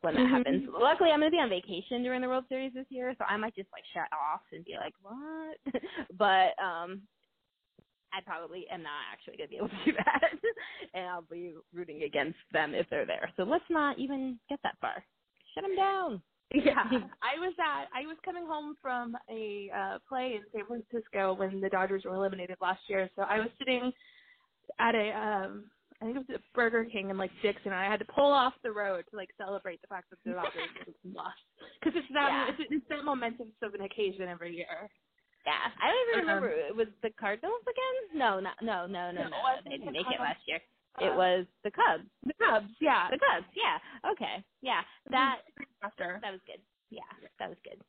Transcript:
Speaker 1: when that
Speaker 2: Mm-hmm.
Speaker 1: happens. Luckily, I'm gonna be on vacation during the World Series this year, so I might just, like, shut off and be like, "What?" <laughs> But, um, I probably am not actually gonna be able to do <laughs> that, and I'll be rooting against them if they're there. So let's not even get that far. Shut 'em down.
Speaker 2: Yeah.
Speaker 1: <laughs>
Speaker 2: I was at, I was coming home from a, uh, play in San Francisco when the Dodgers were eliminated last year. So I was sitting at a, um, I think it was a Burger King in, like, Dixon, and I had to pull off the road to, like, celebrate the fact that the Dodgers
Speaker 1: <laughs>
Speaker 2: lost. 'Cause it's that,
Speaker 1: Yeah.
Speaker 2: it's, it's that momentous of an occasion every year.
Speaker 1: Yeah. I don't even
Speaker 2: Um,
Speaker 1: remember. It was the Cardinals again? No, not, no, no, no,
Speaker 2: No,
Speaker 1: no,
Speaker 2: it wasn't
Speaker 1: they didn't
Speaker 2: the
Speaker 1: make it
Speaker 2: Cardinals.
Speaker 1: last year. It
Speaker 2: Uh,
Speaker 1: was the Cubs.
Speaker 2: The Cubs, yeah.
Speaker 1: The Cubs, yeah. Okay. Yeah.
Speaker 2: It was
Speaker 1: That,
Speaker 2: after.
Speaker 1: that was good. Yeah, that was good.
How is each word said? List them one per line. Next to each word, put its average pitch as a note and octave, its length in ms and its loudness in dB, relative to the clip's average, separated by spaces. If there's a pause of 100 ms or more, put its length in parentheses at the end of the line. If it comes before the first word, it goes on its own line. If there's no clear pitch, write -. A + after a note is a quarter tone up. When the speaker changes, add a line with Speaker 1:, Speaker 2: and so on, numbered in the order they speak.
Speaker 1:
when D#3+ 140 0
that B3+ 60 4
Speaker 2:
Mm-hmm. B3+ 140 8
Speaker 1:
happens. C4 380 2
Luckily, D#4 380 6
I'm D4+ 100 6
gonna D4+ 100 6
be E4+ 80 4
on C4+ 120 4
vacation F#3+ 520 -4
during B3+ 180 0
the B3+ 80 -2
World B3+ 200 0
Series C4 240 -4
this C4 160 -10
year, B3+ 300 -4
so G#3 60 -4
I G3 120 0
might A3 180 -2
just, F#3+ 180 -10
like, - 200 -16
shut E3 200 -2
off D#3 300 -2 (100)
and D#3+ 120 -14
be D#3+ 120 -12
like, D#3 260 -8
"What?" D4+ 640 -12
<laughs> B3+ 520 -8
But, F#3+ 440 6
um, F3+ 400 -4 (1080)
I F#3+ 120 -6
probably E3+ 460 -8
am F3 140 -6
not D3 180 -8 (100)
actually - 240 -16
gonna D3+ 120 -10
be - 80 -12
able G#3 140 -4
to G3+ 140 -8
do D#4 80 6
<laughs> - 120 0
that, - 260 4 (640)
and F3+ 140 -4
I'll F3 140 -6
be E3+ 320 -10 (200)
rooting E3+ 300 -6
against D3 340 0 (140)
them D#3 220 2
if E3+ 140 0
they're C#3+ 180 0
there. - 300 -2
So F#3+ 60 0
let's D4 260 0
not D4 300 2
even C4 400 -4 (100)
get C#4+ 140 -8
that - 180 -4
far. - 240 -4 (500)
Shut F#4+ 100 -6
'em G4 100 0
down. F#4+ 480 2 (300)
Speaker 2:
Yeah. C#4 320 6
Speaker 1:
<laughs> A3+ 240 0 (140)
Speaker 2:
I C4+ 180 0
was F4+ 180 -2
at, C#4+ 340 0
I C4+ 140 -6
was D#4+ 180 -10
coming F4 220 -6
home D4+ 340 -6
from A#3+ 360 -4 (120)
a, G#3 480 -8
uh, G3 220 -4 (100)
play B3+ 280 -2
in G3+ 60 -6 (120)
San G#3 120 -4
Francisco A3 680 -2
when G3 260 -2
the G3 80 0
Dodgers G3 360 2
were F#3 100 -4
eliminated F#3+ 460 -2
last F#3 280 0
year. F#3+ 280 0
So G3 60 -2
I G#3 180 2
was A3+ 80 -2 (100)
sitting B3+ 320 2 (880)
at A#3 160 6
a, G#3+ 160 4
um, G#3 540 -2 (360)
I A3 40 -8
think A#3 140 -2
it C4 100 -8
was C4 100 -6
a - 180 -8
Burger A#3 280 4
King G#3 260 -4
in, F#3+ 80 -2
like, F#3+ 140 -2 (100)
Dixon, G3+ 300 0
and - 20 0
I F#3 160 0
had G#3+ 80 2
to G#3 60 -4
pull C#4+ 280 6
off C4 300 6
the A#3+ 80 -4
road G3 400 0
to, G#3+ 60 -12
like, F#3+ 200 -8
celebrate F#3+ 440 -6
the - 80 -20
fact F#3 220 -12
that - 140 -20
the - 80 -4
Dodgers F4+ 380 -4 (160)
Speaker 1:
<laughs> - 260 -20
Speaker 2:
lost. - 260 -8 (440)
'Cause - 140 2
it's C#4 160 -2
that, C#4+ 180 4
Speaker 1:
Yeah. B3 200 2
Speaker 2:
it's, C4+ 200 -4
it's D4 200 0
that D4 140 -4
momentous B3 420 -2 (160)
of G#3 120 -6
an G3 60 -6
occasion F#3+ 480 -2
every E3+ 260 -8
year. E3+ 340 -8 (580)
Speaker 1:
Yeah. D3 240 0 (120)
I A#3 80 4
don't A#4+ 180 2
even A4 120 2 (100)
Speaker 2:
Um, - 60 4
Speaker 1:
remember. A3 140 2
It D#3 260 0
was A3 120 2 (140)
the A3 160 -2
Cardinals D4+ 440 -2
again? B4+ 560 -2
No, G#3+ 220 4
not, F#3+ 220 -6
no, F#3+ 240 -2
no, F3+ 240 -6
no, F3 140 -4
Speaker 2:
No, - 40 -6
Speaker 1:
no, - 80 -8
Speaker 2:
it - 60 -4
wasn't C4 220 0
Speaker 1:
they - 80 -10
didn't - 140 -8
Speaker 2:
the D3+ 60 -6
Speaker 1:
make D3+ 100 -4
it B3 140 -2
Speaker 2:
Cardinals. B3 120 -2
Speaker 1:
last - 200 -4
year. D#3+ 120 -4 (400)
It G3 120 4
Speaker 2:
Uh, - 40 2
Speaker 1:
was F3+ 300 4 (180)
the G#3 80 -2
Cubs. G3 320 4 (180)
Speaker 2:
The C4+ 120 -2
Cubs, A3 360 4 (100)
yeah. A3+ 300 4
Speaker 1:
The C4+ 80 0
Cubs, F#3+ 280 4 (100)
yeah. G4 220 0 (340)
Okay. G3 320 -4 (180)
Yeah. A#3 180 2
Speaker 2:
It - 300 -12
was - 0 -
Speaker 1:
That, C4 260 4 (460)
Speaker 2:
after. F#3+ 400 -6
Speaker 1:
that G#3+ 100 -6
was F#3 140 -12
good. - 140 -16 (300)
Yeah, - 120 -14 (380)
that F#2 100 -6
was - 140 -14
good. - 240 -18